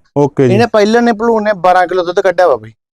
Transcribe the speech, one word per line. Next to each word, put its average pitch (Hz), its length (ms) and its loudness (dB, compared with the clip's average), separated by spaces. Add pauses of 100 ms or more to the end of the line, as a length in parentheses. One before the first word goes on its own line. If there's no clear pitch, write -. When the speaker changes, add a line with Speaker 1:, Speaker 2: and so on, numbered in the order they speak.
(160)
Speaker 1:
ਓਕੇ 139 320 0
ਜੀ। 143 60 2
Speaker 2:
ਇਹਨੇ 233 120 2
ਪਹਿਲਾਂ 220 360 0
ਨੇ 233 100 0
ਭਲੂਣ 220 300 -2
ਨੇ 214 100 -2
ਬਾਰਾਂ 180 340 2
ਕਿਲੋ 180 180 -4
ਦੁੱਧ 180 160 -2
ਕੱਢਿਆ 180 280 2
ਵਾ 127 80 2
ਬਾਈ। 110 160 -18 (200)